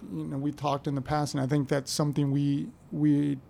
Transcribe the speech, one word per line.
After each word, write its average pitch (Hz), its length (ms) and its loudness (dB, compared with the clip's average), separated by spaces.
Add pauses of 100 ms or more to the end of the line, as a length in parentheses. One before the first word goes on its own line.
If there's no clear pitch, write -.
(120)
you 160 120 -6
know, 151 120 -6
we 143 160 -2
talked 143 340 -2
in 147 80 0
the 139 60 -2
past, 147 340 0
and 135 80 0
I 131 40 0
think 139 220 2
that's 139 240 0
something 147 380 2
we, 143 380 0 (240)
we 147 460 2 (120)